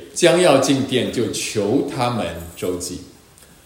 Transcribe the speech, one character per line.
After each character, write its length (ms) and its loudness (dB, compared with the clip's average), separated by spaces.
将 260 4
要 200 6
进 240 2
殿， 280 -2
就 200 -2
求 580 -2
他 220 -2
们 120 -2
周 200 -4
济。 260 -8